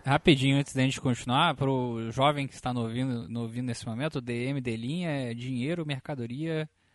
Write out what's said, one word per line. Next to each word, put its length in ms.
rapidinho, 520
antes 160
da 80
gente 200
continuar, 540
pro 560
jovem 360
que 60
está 200
no 100
ouvindo, 440
no 140
ouvindo 240
nesse 200
momento, 360
D 240
M 160
de 140
linha 340
é 240
dinheiro, 520
mercadoria 840